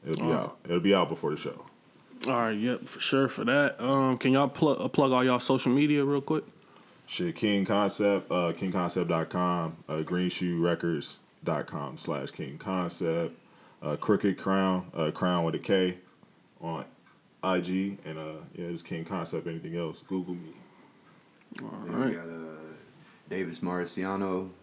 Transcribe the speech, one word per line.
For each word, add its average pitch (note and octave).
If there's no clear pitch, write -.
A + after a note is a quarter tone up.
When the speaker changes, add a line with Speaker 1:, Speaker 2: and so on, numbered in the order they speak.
Speaker 1:
It'll D#2+
be -
Speaker 2:
All -
right. D#2
Speaker 1:
out. -
It'll E2+
be F#2+
out F2+
before D#2
the D#2
show. -
Speaker 2:
All -
right, A#2
yep, A2
for -
sure C3+
for -
that. C3+
Um, C3
can C3
y'all C3+
pl-, D3
uh, -
plug C3+
all B2+
y'all B2+
social C3+
media C#3+
real C#3+
quick? D3+
Speaker 1:
Shit, F2
King G2+
Concept, G2+
uh, F2
king F#2
concept F2
dot E2
com, F2
uh, D#2
greenshoe F2
records E2
dot D2+
com D2
slash D2
king D2
concept, E2+
uh, D2
Crooked G2
Crown, F#2+
uh, D#2
Crown F2+
with D#2+
a E2
K F#2
on E2
I F#2
G, F#2+
and, D#2+
uh, D#2
yeah, F2
it's E2+
King E2
Concept. E2
Anything E2
else, E2
Google F#2
me. E2
Speaker 2:
All G#2+
Speaker 3:
Yeah, -
we A#2+
Speaker 2:
right. B2+
Speaker 3:
got, -
uh, D#2+
Davis F2+
Marciano F#2